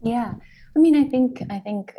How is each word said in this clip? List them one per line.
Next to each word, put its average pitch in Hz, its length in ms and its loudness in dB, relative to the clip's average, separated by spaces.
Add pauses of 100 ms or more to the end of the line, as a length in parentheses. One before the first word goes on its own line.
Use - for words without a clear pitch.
Yeah. 233 320 -4 (420)
I 302 40 2
mean, 320 160 6
I 285 120 4
think, 254 420 0
I 202 100 -8
think 202 400 -10